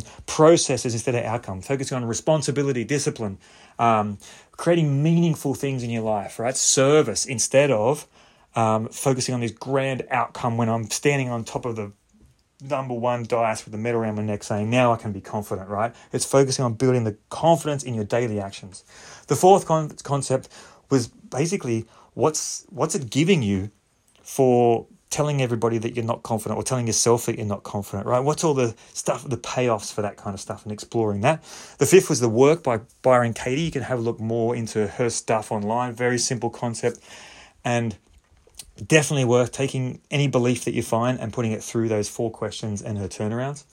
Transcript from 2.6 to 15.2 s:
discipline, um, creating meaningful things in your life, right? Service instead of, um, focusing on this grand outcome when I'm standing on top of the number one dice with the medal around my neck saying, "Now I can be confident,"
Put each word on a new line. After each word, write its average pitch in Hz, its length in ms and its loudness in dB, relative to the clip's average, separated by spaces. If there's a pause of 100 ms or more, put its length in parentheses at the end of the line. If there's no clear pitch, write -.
discipline, 110 540 -4 (420)
um, 107 380 2 (360)
creating 151 500 2
meaningful 165 520 2
things 135 280 -4
in 120 80 -4
your 117 120 -2
life, 107 360 -4
right? 123 180 -2
Service 139 720 4
instead 135 440 4
of, 123 360 0 (500)
um, 110 320 2
focusing 127 460 -2
on 123 60 -2
this 117 100 -2
grand 135 600 -4
outcome 120 460 -2
when 117 120 2
I'm 113 220 -2
standing 139 380 0
on 117 160 -4
top - 200 -8
of 113 120 -6
the 104 160 -8 (720)
number 131 320 -4
one 120 300 -2
dice 113 400 0
with 113 80 -18
the 107 60 -8
medal 117 220 0
around 110 140 -2
my 107 80 -4
neck 107 220 -4
saying, 107 260 -2
"Now 123 220 4
I 113 40 0
can 107 160 -6
be 95 80 -8
confident," 101 480 -8